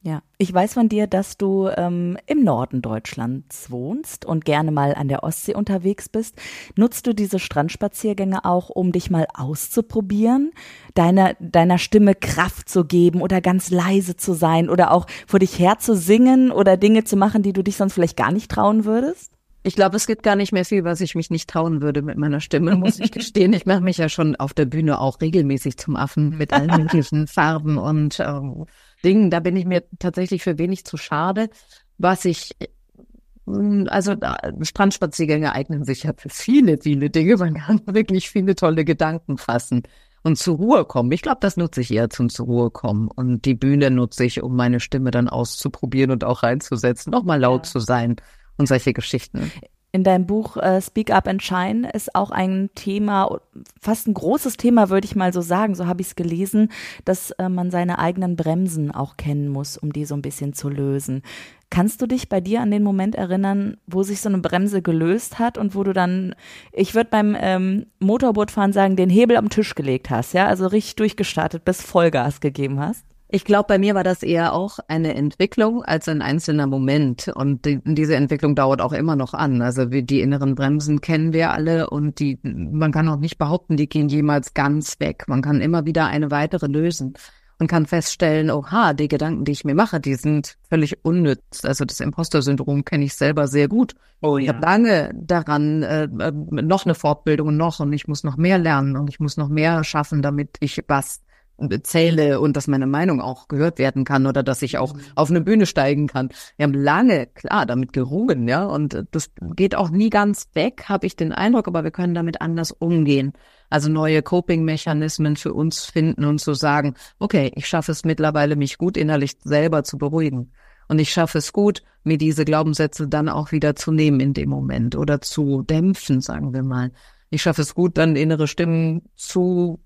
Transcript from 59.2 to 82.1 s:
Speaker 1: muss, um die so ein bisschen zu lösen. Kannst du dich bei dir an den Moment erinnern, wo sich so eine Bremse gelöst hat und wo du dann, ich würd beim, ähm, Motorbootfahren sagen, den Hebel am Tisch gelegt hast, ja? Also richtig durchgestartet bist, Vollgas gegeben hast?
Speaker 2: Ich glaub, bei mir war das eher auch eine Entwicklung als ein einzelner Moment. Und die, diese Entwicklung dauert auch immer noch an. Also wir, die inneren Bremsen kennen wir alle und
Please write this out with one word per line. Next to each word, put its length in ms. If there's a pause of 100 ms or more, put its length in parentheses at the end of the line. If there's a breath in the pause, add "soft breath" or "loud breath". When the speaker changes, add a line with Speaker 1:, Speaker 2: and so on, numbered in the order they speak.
Speaker 1:
muss, 300
um 160
die 100
so 100
ein 60
bisschen 320
zu 160
lösen. 540 (480 loud breath)
Kannst 320
du 40
dich 220
bei 140
dir 180
an 100
den 120
Moment 320
erinnern, 720
wo 160
sich 180
so 80
eine 100
Bremse 440
gelöst 560
hat 180
und 180
wo 80
du 120
dann, 400 (380 loud breath)
ich 220
würd 140
beim, 300
ähm, 480 (120)
Motorbootfahren 760
sagen, 220
den 120
Hebel 300
am 100
Tisch 260
gelegt 360
hast, 240
ja? 120
Also 200
richtig 300
durchgestartet 680
bist, 160
Vollgas 600
gegeben 400
hast? 260 (220)
Speaker 2:
Ich 160
glaub, 220
bei 120
mir 180
war 80
das 180
eher 300
auch 340
eine 280
Entwicklung 680
als 260
ein 140
einzelner 460
Moment. 640
Und 300
die, 200
diese 300
Entwicklung 400
dauert 260
auch 120
immer 240
noch 180
an. 280
Also 280
wir, 120
die 180
inneren 340
Bremsen 460
kennen 320
wir 180
alle 400
und 300